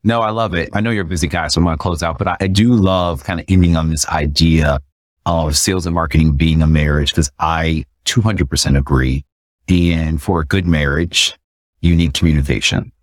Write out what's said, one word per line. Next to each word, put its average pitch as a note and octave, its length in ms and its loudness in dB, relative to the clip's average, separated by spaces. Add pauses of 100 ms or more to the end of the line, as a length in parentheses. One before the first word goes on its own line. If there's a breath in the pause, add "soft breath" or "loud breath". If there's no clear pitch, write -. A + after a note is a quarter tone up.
No, A#2 180 2
I A2 100 0
love A2 220 -2
it. E2+ 200 -4
I G#2 80 -2
know A2+ 80 0
you're G#2 160 -2
a - 20 -10
busy E2+ 200 -4
guy, D#2+ 200 -2
so E2 120 -2
I'm E2+ 60 4
gonna D#2+ 120 0
close E2+ 260 -4
out, E2 140 -4
but E2+ 100 -4
I, F2 140 -2
I F#2+ 60 -2
do G#2+ 260 2
love F#2 500 0
kinda F2 240 -6
ending F2 300 4
on D#2+ 120 0
this D#2 180 -2
idea D2+ 720 0 (460)
of D#2+ 300 0
sales F#2 300 -2
and E2+ 100 -2
marketing D#2+ 380 2
being D#2+ 280 2
a D#2 60 4
marriage, D2 460 2
'cause D#2+ 260 -2
I D#2+ 460 -2 (200)
two - 160 0
hundred G2+ 280 0
percent - 280 0
agree. C2+ 460 0 (460)
And E2 520 2
for E2+ 200 -2
a D2+ 40 -4
good F#2+ 220 -2
marriage, D2+ 680 0 (440)
you E2+ 140 4
need E2 180 2
communication. C#2+ 800 0 (120)